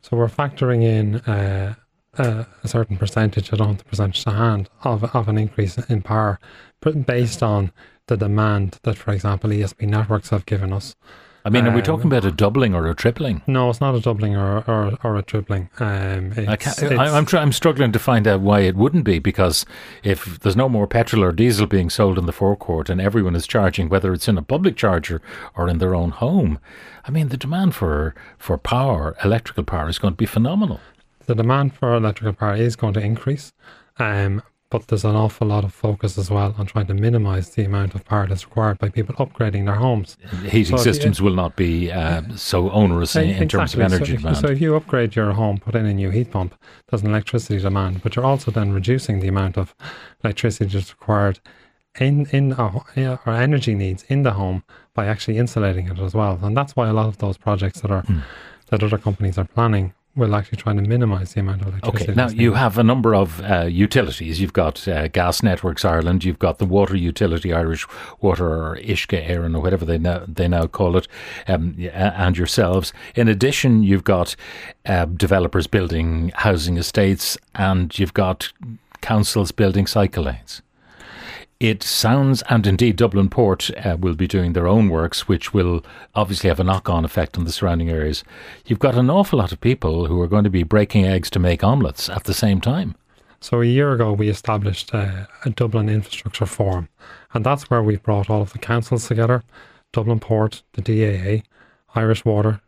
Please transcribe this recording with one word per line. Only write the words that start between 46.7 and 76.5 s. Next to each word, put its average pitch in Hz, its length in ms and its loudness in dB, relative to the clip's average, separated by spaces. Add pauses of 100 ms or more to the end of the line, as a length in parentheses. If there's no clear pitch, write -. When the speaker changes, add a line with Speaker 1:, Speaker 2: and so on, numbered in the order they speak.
Speaker 1:
there's 104 160 -2
an 104 60 0
electricity 107 500 -2
demand, 95 420 -2
but - 140 -4
you're 123 100 -2
also 135 260 0
then 101 220 0
reducing 101 460 0
the 95 80 -2
amount 95 280 0
of 92 200 -4 (480)
electricity 107 420 -2
that's 98 260 -4
required 101 480 0 (600)
in, 143 320 2
in 139 220 2
a 123 160 0
ho-, 98 160 -6 (100)
yeah, 131 300 -2
or 113 80 0
energy 123 420 2
needs 95 340 -2
in 139 140 2
the 123 80 2
home 95 320 -2 (320)
by 107 100 -2
actually 107 320 -2
insulating 98 500 0
it 90 120 -6
as 95 140 -4
well. 101 280 0
And 104 160 0
that's 139 180 -4
why 117 140 0
a 107 40 2
lot 110 140 2
of 107 120 -6
those 101 180 -4
projects 98 440 -2
that 104 100 -2
are, 95 100 0
Speaker 2:
Hmm. 90 180 -2 (520)
Speaker 1:
that 107 120 0
other 104 140 0
companies 101 400 -2
are 92 80 -2
planning 104 480 0 (240)
will 110 160 2
actually 104 240 -4
try 107 160 -4
to 101 80 0
minimise 101 520 0
the 107 80 -2
amount 95 200 -4
of 98 60 -4
electricity 110 360 -4
Speaker 2:
Okay, 101 100 -2
now 123 140 2
Speaker 1:
that's 110 80 -6
Speaker 2:
you 117 160 4
Speaker 1:
needed. 104 60 2
Speaker 2:
have 117 200 0
a 120 60 4
number 113 300 4
of, 90 280 2
uh, 95 280 0
utilities. 87 720 0
You've 92 140 -2
got, 80 340 0
uh, 80 220 -2
Gas 90 340 0
Networks 90 400 0
Ireland, 87 400 2
you've 90 160 -2
got 85 180 0
the 104 80 -2
water 95 300 2
utility, 85 560 -2
Irish 82 340 -2 (360)
Water 90 260 0
or 80 300 -4
Uisce 85 500 -4
Éireann 85 300 -2
or - 20 0
whatever 90 240 0
they 82 140 0
now, 87 280 -2
they 87 220 -2
now 85 200 2
call 87 280 0
it, - 140 0 (400)
um, 85 280 -2
y-, 87 100 -8
a-, 95 280 -2
and 90 220 0
yourselves. 92 560 0 (220)
In 117 120 2
addition, 110 560 4
you've 98 220 2
got, 90 320 0 (480)
uh, 90 180 0
developers 87 640 0
building 82 680 0
housing 87 420 0